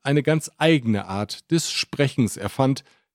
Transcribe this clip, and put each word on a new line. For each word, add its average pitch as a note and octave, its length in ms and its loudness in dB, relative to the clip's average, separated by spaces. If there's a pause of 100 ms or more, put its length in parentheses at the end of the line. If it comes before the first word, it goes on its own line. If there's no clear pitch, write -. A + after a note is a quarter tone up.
eine C#3+ 220 2
ganz D#3 340 0
eigene A#2 460 2
Art G2 480 -6
des E3 180 0
Sprechens - 680 -2
erfand, C3 460 -2 (320)